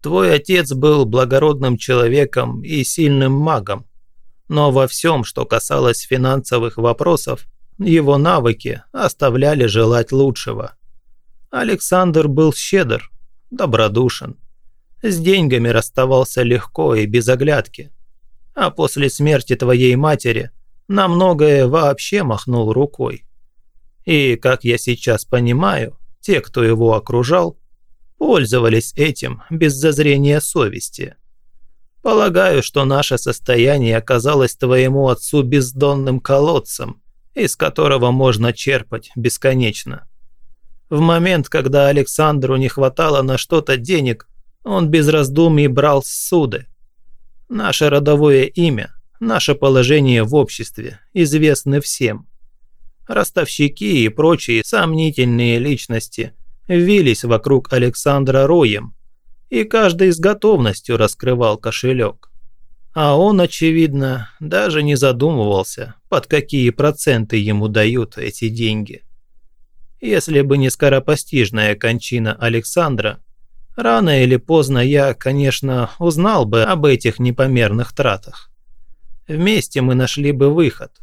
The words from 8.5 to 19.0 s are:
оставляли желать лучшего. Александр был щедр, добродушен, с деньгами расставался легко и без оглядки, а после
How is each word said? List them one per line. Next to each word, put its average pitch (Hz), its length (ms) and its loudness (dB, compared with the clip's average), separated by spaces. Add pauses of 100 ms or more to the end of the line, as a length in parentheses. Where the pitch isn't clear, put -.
оставляли 143 760 0
желать 113 460 2
лучшего. 131 600 -2 (760)
Александр 185 760 0
был 151 260 2
щедр, 123 560 -2 (420)
добродушен, 120 880 -2 (640)
с 196 160 -2
деньгами 156 520 2
расставался 131 760 0
легко 123 520 0
и 107 100 0
без 110 220 0
оглядки, 135 640 -2 (640)
а 196 160 -2
после 143 380 -2